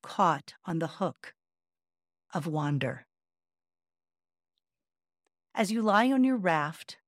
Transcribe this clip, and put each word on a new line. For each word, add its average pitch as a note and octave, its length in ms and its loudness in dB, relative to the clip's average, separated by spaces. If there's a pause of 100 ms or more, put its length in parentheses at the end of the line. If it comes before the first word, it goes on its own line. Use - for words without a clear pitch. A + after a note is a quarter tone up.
caught - 540 0 (100)
on E3 140 -4
the E3 80 -2
hook - 480 -8 (960)
of E3 140 -4
wander. D3 580 -2 (2500)
As G#3 180 0
you A3+ 100 -2
lie A3 300 4
on C4 120 4
your C4 120 4
raft E3 600 -2 (100)